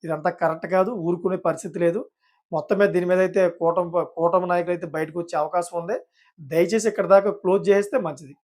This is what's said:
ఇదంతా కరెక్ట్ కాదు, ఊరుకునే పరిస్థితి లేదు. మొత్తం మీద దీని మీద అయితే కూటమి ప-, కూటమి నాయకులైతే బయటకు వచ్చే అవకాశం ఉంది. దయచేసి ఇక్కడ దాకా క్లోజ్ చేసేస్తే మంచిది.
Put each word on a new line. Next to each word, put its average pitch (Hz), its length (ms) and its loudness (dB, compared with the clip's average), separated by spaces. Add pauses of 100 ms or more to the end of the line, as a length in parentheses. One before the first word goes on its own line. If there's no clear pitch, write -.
ఇదంతా 160 260 -2
కరెక్ట్ 165 380 -2
కాదు, 185 220 2 (100)
ఊరుకునే 175 400 -2
పరిస్థితి 165 380 -4
లేదు. 170 220 0 (520)
మొత్తం 156 240 -2
మీద 196 140 4
దీని 175 160 0
మీద 185 140 2
అయితే 190 220 2 (120)
కూటమి 170 360 -2
ప-, 165 200 -2
కూటమి 175 380 0
నాయకులైతే 175 400 -2
బయటకు 156 300 -6
వచ్చే 170 180 -8
అవకాశం 170 400 -2
ఉంది. 175 200 -4 (440)
దయచేసి 175 480 0
ఇక్కడ 202 180 -2
దాకా 196 260 6
క్లోజ్ 190 320 0
చేసేస్తే 202 340 2
మంచిది. 147 360 -8 (100)